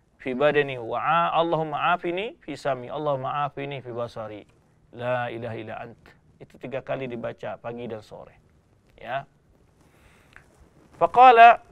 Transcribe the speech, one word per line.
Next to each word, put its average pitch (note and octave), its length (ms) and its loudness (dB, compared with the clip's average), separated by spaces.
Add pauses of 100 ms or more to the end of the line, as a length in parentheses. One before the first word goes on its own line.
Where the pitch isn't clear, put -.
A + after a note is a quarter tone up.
(200)
fi B2+ 160 -6
badani C#3+ 400 2
wa A#2 240 -8
a-, D#3+ 320 0
Allahumma D#3+ 640 0
afini F#3 480 -8
fi C#3+ 160 -12
sam'i, B2+ 320 -6
Allahumma C#3+ 560 -4
afini C#3 320 -10
fi B2 120 -16
basari. A2 520 -10 (480)
La A#2+ 400 -6
ilaha A#2 240 -10
illa A2 240 -12
anta." A#2+ 320 -20 (240)
Itu - 240 -20
tiga B2+ 240 -10
kali C3+ 240 -8
dibaca A#2 480 -10
pagi A#2 320 -12
dan A2 160 -12
sore. - 320 -20 (640)
Ya. C3+ 240 -8 (1800)
Faqala, A#3 720 8